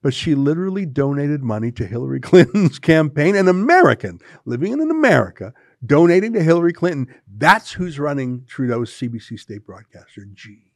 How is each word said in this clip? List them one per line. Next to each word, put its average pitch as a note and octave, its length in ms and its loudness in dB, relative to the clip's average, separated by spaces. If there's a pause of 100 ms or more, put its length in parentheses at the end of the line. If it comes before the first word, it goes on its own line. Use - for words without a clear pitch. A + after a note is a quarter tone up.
but C#3 140 -2
she D#3+ 200 -2
literally F3 500 -2
donated C#3+ 600 -2
money A2+ 280 -4
to A#2 140 -8
Hillary C3 340 -6
<laughs> - 80 -14
Clinton's F3+ 520 2
campaign. D#3 560 2
An F#3+ 100 2
American F#3 720 2 (280)
living C3 260 -4
in D#4 180 -2
America, C#3+ 640 0 (320)
donating E3+ 480 4
to G#3+ 100 0
Hillary E3+ 300 2
Clinton. E3 420 -4 (220)
That's F3 360 2
who's F3 260 -8
running C3 480 -6
Trudeau's A#2+ 440 -4
C - 160 -8
B A#2 120 -8
C A2 180 -16
state G#2 300 -18
broadcaster, G2+ 680 -20
G. - 440 -20